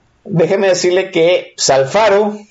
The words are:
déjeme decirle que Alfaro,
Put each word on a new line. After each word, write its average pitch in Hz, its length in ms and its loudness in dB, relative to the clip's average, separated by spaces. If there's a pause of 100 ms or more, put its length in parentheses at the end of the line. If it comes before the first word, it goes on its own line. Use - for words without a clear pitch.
(240)
déjeme 196 440 0
decirle 185 420 0
que 175 440 0 (140)
Alfaro, 196 720 0 (120)